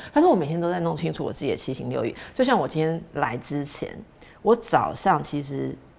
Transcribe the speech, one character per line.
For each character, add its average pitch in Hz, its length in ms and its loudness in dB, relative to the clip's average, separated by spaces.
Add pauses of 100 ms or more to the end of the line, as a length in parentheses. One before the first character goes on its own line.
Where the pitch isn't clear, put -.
(140)
但 302 100 6
是 359 60 8
我 285 60 6
每 165 100 2
天 165 160 -2
都 170 80 0
在 175 100 0
弄 165 160 0
清 160 160 -2
楚 156 140 -6
我 - 80 -4
自 - 60 -12
己 135 100 -2
的 95 80 0
七 - 160 -6
情 123 160 -6
六 123 160 -2
欲。 117 100 -4 (200)
就 254 80 2
像 247 160 4
我 135 80 0
今 156 120 -2
天 160 240 0 (100)
来 139 240 0
之 143 280 -4
前， - 320 -10 (460)
我 220 120 6
早 156 380 0
上 151 300 2
其 147 180 -4
实 135 340 -4 (240)